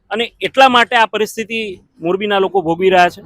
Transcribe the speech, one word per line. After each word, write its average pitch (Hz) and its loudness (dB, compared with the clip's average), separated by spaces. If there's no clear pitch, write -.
અને 220 -4
એટલા 262 2
માટે 247 2
આ 226 4
પરિસ્થિતિ 214 -6
મોરબીના 190 -2
લોકો 190 -2
ભોગવી 165 0
રહ્યા 180 4
છે? 185 -10